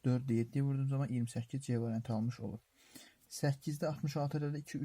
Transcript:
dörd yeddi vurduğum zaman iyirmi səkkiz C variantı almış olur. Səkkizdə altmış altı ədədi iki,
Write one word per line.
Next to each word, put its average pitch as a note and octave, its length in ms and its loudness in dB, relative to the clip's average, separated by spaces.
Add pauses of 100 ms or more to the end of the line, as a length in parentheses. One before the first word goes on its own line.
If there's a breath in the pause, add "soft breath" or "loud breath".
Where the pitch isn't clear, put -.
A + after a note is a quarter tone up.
dörd B2+ 240 2
yeddi A#2 340 2
vurduğum C3+ 260 2
zaman C3+ 200 0
iyirmi A#2+ 200 0
səkkiz C3+ 360 -4
C A#2+ 160 2
variantı A2+ 320 0
almış A2+ 260 0
olur. G2 200 -6 (760 loud breath)
Səkkizdə D3 560 0
altmış D3 320 -2
altı D3 180 0
ədədi D3 240 -2
iki, - 220 -6